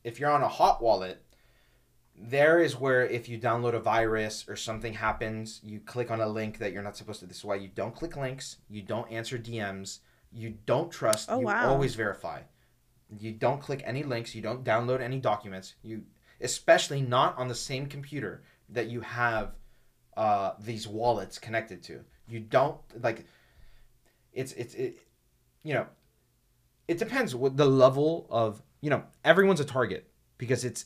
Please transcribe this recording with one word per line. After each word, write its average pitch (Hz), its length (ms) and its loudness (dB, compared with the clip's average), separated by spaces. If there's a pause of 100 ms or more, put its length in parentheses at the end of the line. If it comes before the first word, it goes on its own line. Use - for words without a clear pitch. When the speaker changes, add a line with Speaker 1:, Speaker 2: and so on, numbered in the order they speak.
Speaker 1:
if 117 160 -8
you're 147 120 2
on 143 100 4
a 123 60 2
hot 165 340 4
wallet, 95 400 2 (960)
there 143 420 6
is 131 200 2
where 127 260 4
if 117 220 -2
you 120 100 -8
download 120 380 2
a 110 40 0
virus 110 680 0
or 104 80 -10
something 113 380 -8
happens, 110 680 -4
you 104 180 -12
click 120 280 -6
on 113 120 -2
a 107 60 0
link 107 320 -4
that 101 120 -4
you're 98 100 -8
not 101 160 -10
supposed 104 220 -12
to. 92 80 -16
This 90 100 -16
is - 80 -14
why 101 100 -2
you 98 120 -8
don't 107 260 -6
click 165 220 -10
links. 135 420 -8 (120)
You 104 120 -12
don't 110 300 -6
answer 113 260 -6
D 113 220 -8
Ms. 98 400 -8 (320)
You 113 240 -10 (100)
don't 151 260 2
trust. - 380 2
Speaker 2:
Oh, 240 100 0
Speaker 1:
You 247 60 0
Speaker 2:
wow. 208 240 2
Speaker 1:
always 135 240 2
verify. 92 480 -4 (760)
You 110 140 -10
don't 131 280 0
click 139 240 -8
any 131 180 -6
links. 117 300 -6
You 110 80 -10
don't 120 220 -6
download 127 380 0
any 131 180 -4
documents. 104 640 -4
You, 110 200 -10 (380)
especially 151 600 4
not 131 360 2
on 127 120 -4
the 113 60 -4
same 135 300 -6
computer 139 580 -10 (260)
that 110 180 -2
you 117 140 -6
have, 113 500 -2 (680)
uh, 101 420 2
these 110 280 -8
wallets 107 500 0
connected 110 460 -6
to. 71 160 -14 (280)
You 117 120 -8
don't, 135 380 2 (260)
like, 113 220 0 (1080)
it's, 131 200 -6
it's, - 200 -10
it, 127 240 -6 (640)
you 151 120 -4
know, 113 120 0 (1000)
it 170 100 2
depends 226 380 -2
what 135 220 0
the 147 80 6
level 135 640 6
of, 110 340 0 (160)
you 147 100 -4
know, 131 140 0 (220)
everyone's 185 340 6
a 139 60 0
target - 440 -2 (280)
because 123 260 -2
it's 120 220 -6